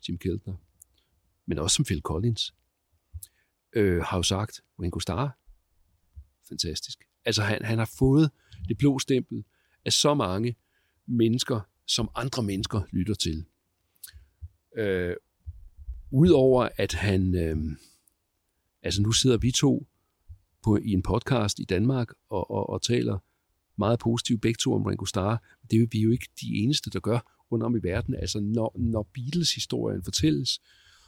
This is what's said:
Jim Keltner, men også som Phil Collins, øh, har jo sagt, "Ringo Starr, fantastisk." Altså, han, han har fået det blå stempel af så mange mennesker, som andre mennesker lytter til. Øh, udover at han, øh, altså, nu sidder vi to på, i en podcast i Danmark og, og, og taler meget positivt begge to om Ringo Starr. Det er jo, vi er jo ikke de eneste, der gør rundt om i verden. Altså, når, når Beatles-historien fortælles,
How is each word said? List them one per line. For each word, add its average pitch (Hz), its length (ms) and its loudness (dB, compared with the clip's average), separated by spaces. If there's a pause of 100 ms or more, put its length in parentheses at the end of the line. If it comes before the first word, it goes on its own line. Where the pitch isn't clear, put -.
Jim 90 100 -6
Keltner, 95 360 -6 (920)
men 80 120 -2
også 80 160 0
som 147 100 2
Phil 78 160 -2
Collins, 107 540 -4 (1160)
øh, 92 300 4
har - 140 -4
jo 87 60 0
sagt, 98 380 -2 (200)
"Ringo 90 180 -4
Starr, 120 400 -4 (1120)
fantastisk." - 600 -8 (160)
Altså, 107 180 0
han, 107 220 0
han 113 140 0
har 110 200 -4
fået 143 320 6 (380)
det - 100 -2
blå 143 200 2
stempel 120 460 -2 (400)
af 113 80 0
så 147 220 4
mange 113 420 0 (500)
mennesker, 117 540 2 (260)
som - 280 -2
andre 123 280 -4
mennesker 101 400 -2 (100)
lytter 98 220 0
til. 82 300 -4 (1300)
Øh, 92 380 0 (960)
udover 131 640 6
at 101 160 -2
han, 92 420 2
øh, 80 220 0 (1300)
altså, 92 200 0
nu 110 100 2
sidder 123 240 4
vi 127 140 2
to 131 360 2 (760)
på, 107 140 4
i 110 160 0
en 92 100 4
podcast 107 560 0
i - 60 -6
Danmark 117 440 0 (200)
og, 98 220 -4
og, 104 200 -2
og 104 120 -4
taler 117 360 0 (580)
meget 107 220 2
positivt 117 420 0
begge 113 180 0
to 123 160 0
om 104 80 0
Ringo 101 220 -2
Starr. 101 380 -2 (280)
Det 110 60 4
er 110 40 8
jo, 117 100 4
vi 110 80 -2
er 107 40 2
jo 110 80 4
ikke 123 180 -2 (120)
de 113 140 -6
eneste, 110 360 0
der 95 100 -4
gør - 520 -4
rundt 117 120 0
om 117 120 0
i 104 60 0
verden. 95 320 -2
Altså, - 260 -4
når, 110 380 -2
når 113 360 -2
Beatles-historien 120 880 -2
fortælles, 143 580 -2 (480)